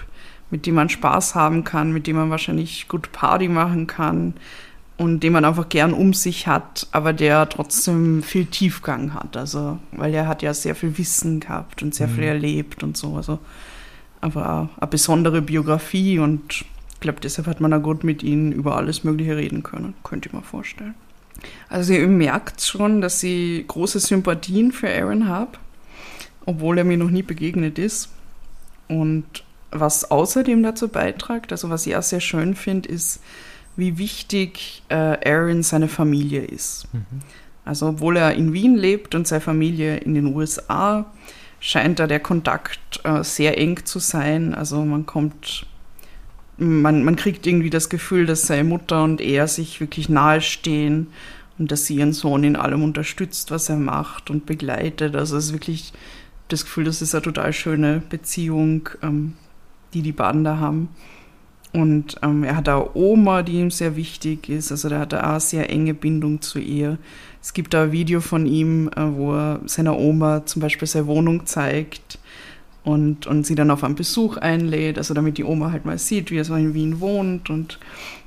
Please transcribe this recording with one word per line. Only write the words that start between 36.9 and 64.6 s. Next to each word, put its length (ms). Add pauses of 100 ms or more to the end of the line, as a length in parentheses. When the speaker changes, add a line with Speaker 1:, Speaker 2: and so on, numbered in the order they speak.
Speaker 2:
Mhm. 80 (640)
Speaker 1:
Also 220
obwohl 280
er 160
in 220
Wien 220
lebt 380
und 120
seine 160
Familie 560
in 160
den 200
U 60
S 300
A, 340 (560)
scheint 380
da 80
der 140
Kontakt, 840
äh, 200
sehr 340
eng 260
zu 140
sein. 560
Also 300
man 220
kommt, 600 (920)
man, 460
man 140
kriegt 300
irgendwie 240
das 180
Gefühl, 380
dass 200
seine 180
Mutter 380
und 180
er 280
sich 320
wirklich 280
nahestehen 1000 (500)
und 140
dass 140
sie 100
ihren 160
Sohn 320
in 100
allem 300
unterstützt, 640
was 180
er 80
macht 540
und 160
begleitet. 720
Also 200
es 100
ist 60
wirklich 400 (540)
das 180
Gefühl, 200
das 180
ist 120
eine 80
total 300
schöne 560
Beziehung, 800 (140)
ähm, 300 (600)
die 80
die 100
beiden 320
da 140
haben. 320 (800)
Und, 500
ähm, 220
er 100
hat 140
eine 260
Oma, 480
die 120
ihm 180
sehr 240
wichtig 520
ist. 220